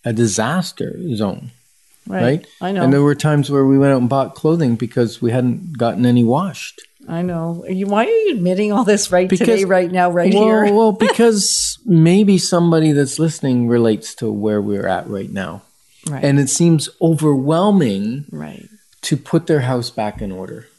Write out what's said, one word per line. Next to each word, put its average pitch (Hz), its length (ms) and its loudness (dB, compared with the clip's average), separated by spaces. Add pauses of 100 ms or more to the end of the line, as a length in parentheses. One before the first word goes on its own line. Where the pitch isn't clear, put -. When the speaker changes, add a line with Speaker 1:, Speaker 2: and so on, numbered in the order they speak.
Speaker 1:
a 117 80 -4
disaster 113 840 -2 (160)
zone, 104 360 -6 (560)
Speaker 2:
Right. 190 160 -4
Speaker 1:
right? 135 240 0 (140)
Speaker 2:
I 185 120 -6
know. 190 100 -2
Speaker 1:
And 131 100 2
there 143 100 4
were 143 120 2
times 147 360 0
where 139 160 2
we 135 120 4
went 139 140 4
out 131 80 2
and 120 80 0
bought 135 260 -2
clothing 156 420 0
because 117 460 -4
we 120 80 0
hadn't 127 480 -4
gotten 117 280 0
any 120 180 4
washed. 143 560 -4 (280)
Speaker 2:
I 170 140 -6
know. 170 440 -6
Are 185 60 -8
you, 190 140 -4
why 202 200 0
are - 20 -4
you 440 260 0
admitting 190 380 0
all 196 120 0
this 202 260 0
right 180 180 2
Speaker 1:
Because, 202 180 0
Speaker 2:
today, 214 180 2
right 180 260 2
now, 180 200 2
right 180 220 2
Speaker 1:
well, 208 100 4 (220)
Speaker 2:
here? 202 100 2
<laughs> 214 40 4
Speaker 1:
well, 220 140 4
because 226 920 0
maybe 185 540 4
somebody 165 540 2
that's 143 260 0
listening 131 500 0
relates 117 480 2
to 110 140 -6
where 107 300 -2
we're 101 260 -4
at 92 220 -4
right 98 220 -10
now. 92 320 -10 (460)
Speaker 2:
Right. 139 160 -6
Speaker 1:
And 143 140 2
it 139 100 0
seems 165 400 2 (120)
overwhelming 147 1300 0
Speaker 2:
Right. - 380 -16 (340)
Speaker 1:
to 151 140 -2
put 160 300 -4
their 156 140 0
house 123 300 -4
back 107 320 -8
in 101 100 -8
order. 95 340 -14 (120)